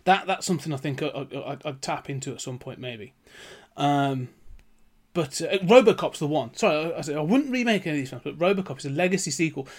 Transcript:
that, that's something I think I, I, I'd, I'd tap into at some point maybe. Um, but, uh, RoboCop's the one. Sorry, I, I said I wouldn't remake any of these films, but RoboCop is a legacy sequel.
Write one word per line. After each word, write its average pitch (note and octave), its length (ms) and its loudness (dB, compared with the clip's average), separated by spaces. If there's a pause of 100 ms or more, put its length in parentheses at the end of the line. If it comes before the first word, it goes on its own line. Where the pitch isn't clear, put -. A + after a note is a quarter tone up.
that, F#3 240 4
that's F#3 180 -2
something D#3+ 280 -2
I C3 40 -4
think C3+ 240 -6
I, D3+ 60 0
I, C#3 460 -8
I'd, - 120 -12
I'd C3+ 160 -8
tap - 280 -6
into C#3 240 -8
at - 80 -14
some B2+ 180 -10
point - 200 -14
maybe. A#2+ 340 -12 (640)
Um, C#3 500 2 (840)
but, E3 280 -2
uh, E3 180 0
RoboCop's G3+ 600 6
the D3+ 80 0
one. C#3+ 280 -2
Sorry, E3 360 0
I, - 60 -8
I D#3+ 40 -6
said C#3+ 140 -6
I D#3 60 -2
wouldn't B3+ 300 2
remake A#3 360 0
any D3+ 100 -2
of C#3 40 0
these C3 80 -8
films, - 160 -12
but D3 120 -8
RoboCop F#3 420 0
is - 60 -10
a C#3+ 40 -6
legacy F3+ 420 0
sequel. C#3+ 360 -2 (120)